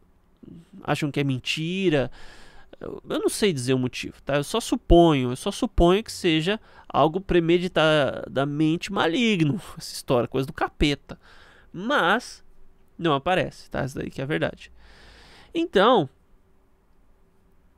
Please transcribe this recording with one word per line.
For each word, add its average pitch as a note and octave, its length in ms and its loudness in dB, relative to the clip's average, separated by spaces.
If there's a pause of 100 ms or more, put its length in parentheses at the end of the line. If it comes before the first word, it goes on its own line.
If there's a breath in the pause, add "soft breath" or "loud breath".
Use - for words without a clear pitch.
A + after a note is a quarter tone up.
(840)
acham D3 260 -4
que C#3 120 -4
é C#3 40 0
mentira? D#3 840 -2 (680 loud breath)
Eu, - 280 -12
eu D4 120 -4
não G#4+ 80 -2
sei G3+ 240 0
dizer C3 220 -2
o C3 40 2
motivo, - 440 -6
tá? C#3 120 -4
Eu C#3+ 80 0
só - 160 -4
suponho, E3 720 6
eu C3 60 -6
só G3+ 160 -6
suponho F#3+ 500 2
que - 80 -16
seja E3+ 480 0 (300 loud breath)
algo D#3 320 2
premeditadamente D#3 1700 0
maligno, G3+ 760 0
<laughs> - 120 -18
essa - 140 -14
história, - 340 0
coisa C3+ 220 -4
do D#3+ 40 -12
capeta. - 640 -2 (560 soft breath)
Mas G#3+ 720 -2 (540)
não E3 160 0
aparece, C#3+ 560 -2
tá? - 140 -4
Isso C3+ 100 -8
daí - 160 -8
que - 100 -10
é C3+ 40 -6
a - 20 -6
verdade. D#3 460 -6 (840 soft breath)
Então, A3+ 560 2 (1700)